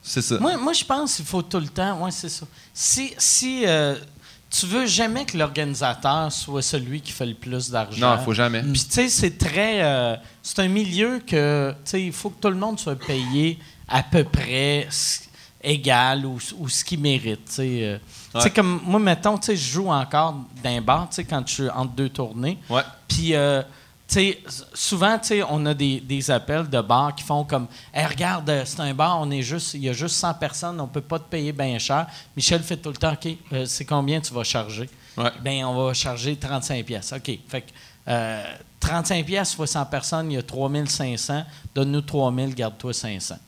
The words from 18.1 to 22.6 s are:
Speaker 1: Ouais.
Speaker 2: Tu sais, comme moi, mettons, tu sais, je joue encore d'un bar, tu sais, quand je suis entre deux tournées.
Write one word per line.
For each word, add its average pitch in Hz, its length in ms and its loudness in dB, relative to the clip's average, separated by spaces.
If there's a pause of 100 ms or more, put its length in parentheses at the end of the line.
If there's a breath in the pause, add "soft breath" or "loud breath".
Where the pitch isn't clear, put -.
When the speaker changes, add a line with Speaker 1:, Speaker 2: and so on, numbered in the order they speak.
Speaker 1:
Ouais. 117 80 2
Speaker 2:
Tu - 0 -
sais, 120 80 6
comme 180 340 2
moi, 185 160 4
mettons, 202 380 4
tu 208 80 -6
sais, 214 100 2
je 135 180 -4
joue 190 160 0
encore 151 460 2 (280)
d'un 120 180 -2
bar, 147 260 4
tu - 100 -10
sais, 180 60 -4
quand 131 240 -2
je - 60 -4
suis 135 160 0
entre 127 220 -2
deux 131 180 0
tournées. 127 480 -4 (100)